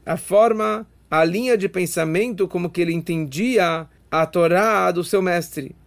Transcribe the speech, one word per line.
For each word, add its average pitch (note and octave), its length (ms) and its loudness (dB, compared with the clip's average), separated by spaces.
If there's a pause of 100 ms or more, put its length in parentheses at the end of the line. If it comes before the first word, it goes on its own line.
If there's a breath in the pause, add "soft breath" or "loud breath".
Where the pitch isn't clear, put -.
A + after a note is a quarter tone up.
A E3 140 -4
forma, G#3+ 720 2 (240)
a D#3+ 120 4
linha A3+ 320 0
de G3 140 -2
pensamento F3+ 760 -2
como F3 240 -4
que F3+ 100 -4
ele E3+ 100 0
entendia E3 960 -2 (240 soft breath)
a D#3+ 160 2
Torá F#3 640 2
do F3 140 -2
seu F#3+ 180 0
mestre E3+ 540 -4 (120)